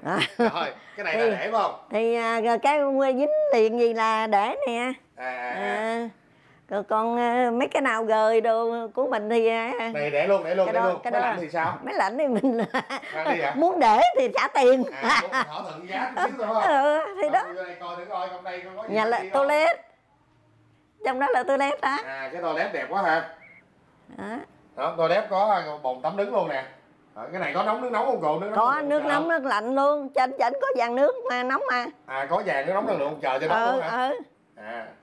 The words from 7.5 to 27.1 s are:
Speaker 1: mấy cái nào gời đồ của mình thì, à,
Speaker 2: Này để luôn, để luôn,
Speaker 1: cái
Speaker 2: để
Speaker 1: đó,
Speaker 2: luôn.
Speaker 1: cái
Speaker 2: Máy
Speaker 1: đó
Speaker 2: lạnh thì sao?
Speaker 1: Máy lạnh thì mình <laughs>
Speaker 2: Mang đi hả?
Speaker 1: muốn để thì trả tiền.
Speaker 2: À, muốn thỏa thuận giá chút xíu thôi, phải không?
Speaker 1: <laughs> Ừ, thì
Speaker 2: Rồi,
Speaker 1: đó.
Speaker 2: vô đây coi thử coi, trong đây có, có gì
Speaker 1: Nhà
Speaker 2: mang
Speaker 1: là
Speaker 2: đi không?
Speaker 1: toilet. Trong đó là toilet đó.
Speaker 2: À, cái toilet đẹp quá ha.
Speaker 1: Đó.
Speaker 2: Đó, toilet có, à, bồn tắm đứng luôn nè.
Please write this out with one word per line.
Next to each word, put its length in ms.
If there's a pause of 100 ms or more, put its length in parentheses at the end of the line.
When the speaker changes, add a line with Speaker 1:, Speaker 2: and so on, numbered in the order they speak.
Speaker 1:
mấy 140
cái 140
nào 220
gời 380
đồ 520
của 140
mình 220
thì, 180
à, 260 (200)
Speaker 2:
Này 180
để 160
luôn, 160
để 120
luôn, 100
Speaker 1:
cái 80
Speaker 2:
để 60
Speaker 1:
đó, 100
Speaker 2:
luôn. 140
Speaker 1:
cái 80
Speaker 2:
Máy 100
Speaker 1:
đó 60
Speaker 2:
lạnh 140
thì 80
sao? 340
Speaker 1:
Máy 100
lạnh 240
thì 100
mình 300
<laughs> 580
Speaker 2:
Mang 200
đi 60
hả? 160
Speaker 1:
muốn 220
để 220 (180)
thì 160
trả 120
tiền. 360 (180)
Speaker 2:
À, 200
muốn 100
thỏa 300
thuận 280
giá 260
chút 60 (160)
xíu 80
thôi, 180
phải 0
không? 200
Speaker 1:
<laughs> 0
Ừ, 380
thì 0
Speaker 2:
Rồi, 100
Speaker 1:
đó. 160
Speaker 2:
vô 60 (100)
đây 160
coi 160
thử 100
coi, 240
trong 140
đây 220
có, 40 (120)
có 60
gì 80
Speaker 1:
Nhà 80
Speaker 2:
mang 80
Speaker 1:
là 80
Speaker 2:
đi 100
không? 40 (140)
Speaker 1:
toilet. 300 (1300)
Trong 140
đó 100
là 140
toilet 380
đó. 240
Speaker 2:
À, 280
cái 80
toilet 320
đẹp 160
quá 120
ha. 280 (880)
Speaker 1:
Đó. 200 (380)
Speaker 2:
Đó, 220
toilet 320
có, 240
à, 300
bồn 180
tắm 160
đứng 160
luôn 160
nè. 140 (500)